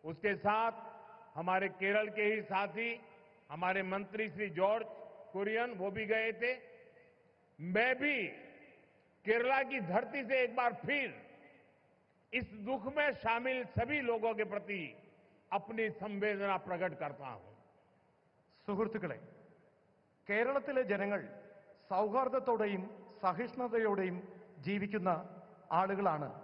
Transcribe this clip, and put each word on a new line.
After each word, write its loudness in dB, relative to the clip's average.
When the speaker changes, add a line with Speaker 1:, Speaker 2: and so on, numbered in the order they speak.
Speaker 1:
उसके 0
साथ 4
हमारे 2
केरल 4
के -2
ही 2
साथी -2
हमारे 0
मंत्री -2
श्री -4
जॉर्ज 2
कुरियन, 0
वो -4
भी -4
गए 2
थे। 0
मैं 4
भी 2
केरला 4
की -2
धरती 0
से 4
एक 0
बार 4
फिर 2
इस -2
दुख -2
में 2
शामिल 0
सभी 0
लोगों 2
के 0
प्रति -4
अपनी -2
संवेदना 0
प्रकट -2
करता -6
हूं। -12
Speaker 2:
സുഹൃത്തുക്കളെ, -2
കേരളത്തിലെ 2
ജനങ്ങൾ 0
സൗഹാർദ്ദത്തോടെയും 2
സഹിഷ്ണുതയോടെയും 2
ജീവിക്കുന്ന 0
ആളുകളാണ്. 2